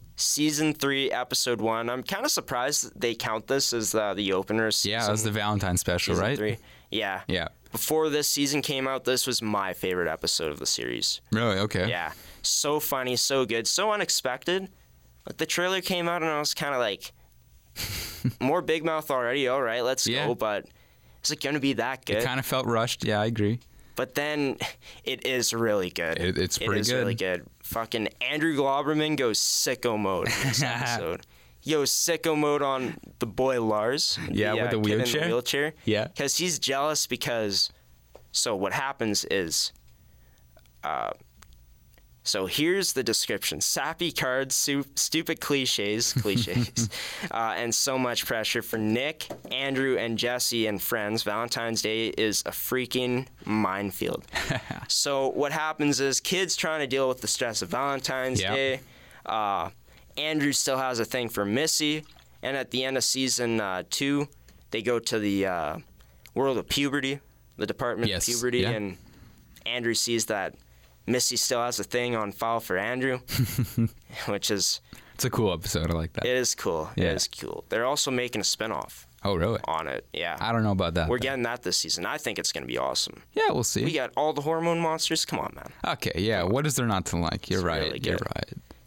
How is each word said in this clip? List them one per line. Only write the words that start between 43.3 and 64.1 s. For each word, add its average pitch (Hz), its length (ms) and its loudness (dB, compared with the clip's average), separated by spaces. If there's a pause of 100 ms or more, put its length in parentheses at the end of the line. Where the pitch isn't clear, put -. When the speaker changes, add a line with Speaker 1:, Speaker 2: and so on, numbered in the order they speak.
Speaker 1:
Sappy 160 500 -2
cards, 135 460 0
su-, 143 280 0 (100)
stupid - 480 -2
cliches, 117 680 0
Speaker 2:
<laughs> 127 100 2
Speaker 1:
cliches, 110 640 0 (420)
uh, 113 260 -2
and 117 180 -2
so 131 240 0
much 123 260 0
pressure 113 380 0
for - 160 -4
Nick, 117 500 0 (240)
Andrew, 131 460 0
and 113 200 -2
Jesse 120 480 2
and 104 140 0
friends. 110 420 0
Valentine's 113 600 -2
Day 110 260 0
is 104 380 0
a - 40 -4
freaking 127 760 0 (180)
minefield. 98 840 -2
Speaker 2:
<laughs> - 40 -8 (540)
Speaker 1:
So 135 400 0
what 143 240 0
happens 151 480 2
is 135 200 2
kids 185 360 0
trying 160 240 0
to 143 60 0
deal 131 220 2
with 127 140 -2
the - 40 -6
stress 117 360 0
of - 80 -6
Valentine's 131 680 0
Speaker 2:
Yep. 98 140 0
Speaker 1:
Day. 135 260 0 (440)
Uh, 101 460 0 (460)
Andrew 147 360 2
still 131 240 0
has 131 240 0
a 113 60 2
thing 123 240 -2
for 101 140 0
Missy. 151 600 2 (380)
And 135 140 -2
at 131 140 -4
the 127 140 0
end 135 140 0
of 120 40 0
season, 120 580 2
uh, 95 300 -2
two, 143 380 0 (420)